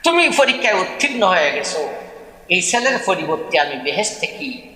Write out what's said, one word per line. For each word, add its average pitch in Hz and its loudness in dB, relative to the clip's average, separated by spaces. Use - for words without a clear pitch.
তুমি 339 4
পরীক্ষায় 247 2
উত্তীর্ণ 240 -2
হয়ে 165 4
গেছো। 147 -4
এই 180 2
ছেলের 240 0
পরিবর্তে 160 0
আমি 139 -2
বেহেশতে 151 -4
কি 135 -12